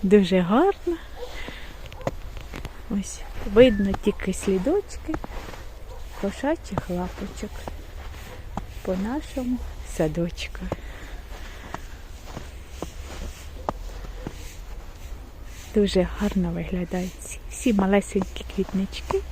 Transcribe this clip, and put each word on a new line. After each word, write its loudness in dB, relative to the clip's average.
дуже 10
гарно. 6
Ось -2
видно 10
тільки 2
слідочки 2
кошачих 0
лапочок -4
по 0
нашому 0
садочку. 0
Дуже 6
гарно 2
виглядають -2
ці -10
всі 2
малесенькі 4
квітнички. 0